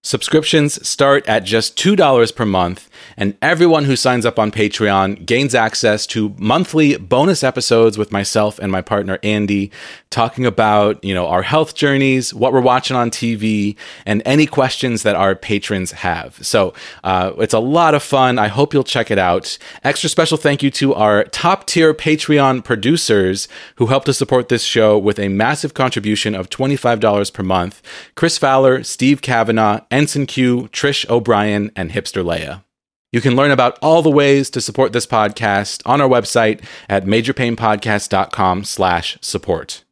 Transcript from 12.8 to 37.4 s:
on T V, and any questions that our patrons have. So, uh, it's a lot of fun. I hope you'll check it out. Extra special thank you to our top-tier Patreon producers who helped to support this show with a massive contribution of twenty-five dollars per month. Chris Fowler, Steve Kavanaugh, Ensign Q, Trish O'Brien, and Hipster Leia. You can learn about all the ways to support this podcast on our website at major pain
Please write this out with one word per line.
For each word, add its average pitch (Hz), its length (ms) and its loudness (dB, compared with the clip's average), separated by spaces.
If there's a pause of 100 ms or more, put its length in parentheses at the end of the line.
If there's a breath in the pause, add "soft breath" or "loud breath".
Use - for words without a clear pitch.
on 120 140 0
T 117 240 -4
V, 104 420 -2 (300 loud breath)
and 104 180 -2
any 147 220 2
questions 127 560 -2
that 101 140 0
our 98 200 2
patrons 101 560 -4
have. 85 480 -6
So, 95 320 0 (320 loud breath)
uh, 92 320 0
it's 107 160 -2
a 117 80 2
lot 156 340 2
of 143 80 -2
fun. 127 360 0
I 107 100 0
hope 131 240 -2
you'll 139 120 0
check - 260 -4
it 104 80 0
out. 92 400 -2 (260 loud breath)
Extra 143 240 -2
special 160 300 0
thank 143 240 0
you 139 80 2
to 135 240 0
our 107 300 4
top-tier 165 680 0
Patreon 147 720 0
producers 104 840 0 (280 loud breath)
who 120 120 0
helped 131 180 2
to 135 80 0
support 127 340 0
this 120 160 0
show 107 320 4
with 101 220 0
a 101 100 -2
massive 117 460 -2
contribution 107 600 -2
of 95 140 -8
twenty-five 131 520 -2
dollars 104 300 2
per - 120 -10
month. 92 400 -2 (320 loud breath)
Chris 165 240 0
Fowler, 131 440 4
Steve 135 380 0
Kavanaugh, 110 600 0 (120)
Ensign 143 320 0
Q, 123 440 -2
Trish - 420 -2
O'Brien, 104 640 0
and 90 160 -6
Hipster 98 320 -6
Leia. 85 400 -6 (480)
You 117 100 -2
can 123 140 2
learn 139 160 4
about 127 320 2
all 160 200 4
the 160 80 4
ways 139 400 2
to 127 100 -6
support 117 320 -2
this 117 120 -2
podcast 104 800 -2
on 131 160 2
our 139 80 2
website 113 560 0 (240 loud breath)
at 98 200 0
major 113 240 0
pain 120 240 -2